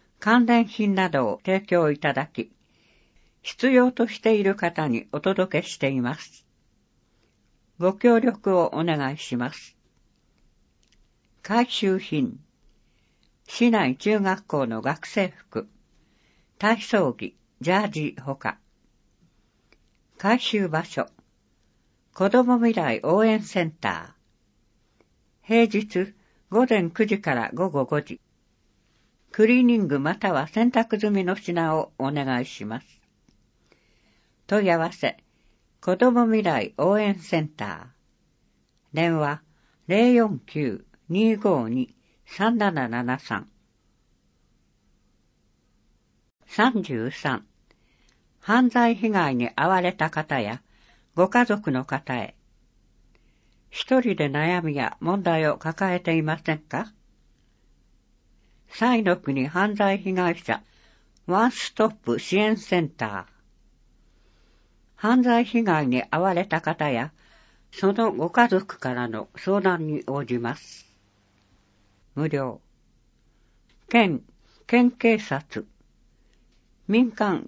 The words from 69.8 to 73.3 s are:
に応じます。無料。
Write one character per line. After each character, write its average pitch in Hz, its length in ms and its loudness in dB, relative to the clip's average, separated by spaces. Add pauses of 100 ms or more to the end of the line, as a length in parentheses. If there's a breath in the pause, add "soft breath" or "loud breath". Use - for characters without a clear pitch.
に 151 200 -6
応 139 180 -6
じ 120 140 -4
ま 120 180 -6
す。 - 300 -20 (1300)
無 151 140 -2
料。 135 320 -6 (1300)